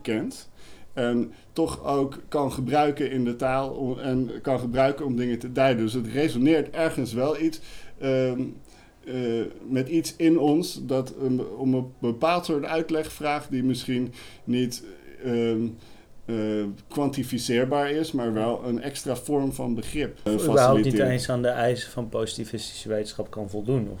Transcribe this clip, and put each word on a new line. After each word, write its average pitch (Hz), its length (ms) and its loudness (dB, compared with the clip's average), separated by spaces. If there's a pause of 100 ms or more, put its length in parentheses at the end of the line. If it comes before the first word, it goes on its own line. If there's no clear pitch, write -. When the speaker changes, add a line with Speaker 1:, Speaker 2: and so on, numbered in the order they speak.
Speaker 1:
kent 131 480 -4 (420)
en 120 400 0 (200)
toch 156 320 -2
ook 139 340 0 (100)
kan 139 240 0
gebruiken 143 580 2
in 131 140 0
de 120 120 0
taal 135 340 0
om, 131 280 -4
en 131 320 0 (120)
kan 131 160 2
gebruiken 131 480 2
om 127 100 0
dingen 120 220 0
te 127 140 -8
duiden. 127 320 4
Dus 110 100 2
het 123 120 -2
resoneert 143 640 4
ergens 160 420 0
wel 139 280 0
iets, 160 200 0 (380)
ehm, 131 420 2 (640)
eh, 127 100 -8 (540)
met 131 200 0
iets 160 280 0
in 165 220 6
ons 151 480 2
dat 131 340 -2
een, 127 260 0
om 131 280 0
een 127 240 -2
bepaald 160 460 0
soort 147 200 0
uitleg 160 480 -2
vraagt 147 380 -4
die 127 140 -2
misschien 127 480 0 (320)
niet, 123 400 -2 (400)
ehm, 117 420 0 (580)
eh, 113 100 -4 (540)
kwantificeerbaar 135 1040 0
is, 156 220 0
maar 120 200 0
wel 110 320 0
een 120 180 -2
extra 135 340 -4
vorm 139 360 0
van 127 220 -4
begrip, 131 480 -4
eh, 107 120 2
Speaker 2:
Of 185 80 2
überhaupt 135 340 8
niet - 80 6
Speaker 1:
faciliteert. 127 260 4
Speaker 2:
eens 127 200 0
aan 123 120 0
de 123 60 4
eisen 120 420 0
van 120 180 -6
positivistische 113 800 -6
wetenschap 107 420 -4
kan 104 200 -8
voldoen. 107 420 0
Of, 92 80 -10